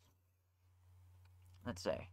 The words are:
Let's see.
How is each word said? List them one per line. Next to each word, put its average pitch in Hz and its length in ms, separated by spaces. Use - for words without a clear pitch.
Let's 117 180
see. - 300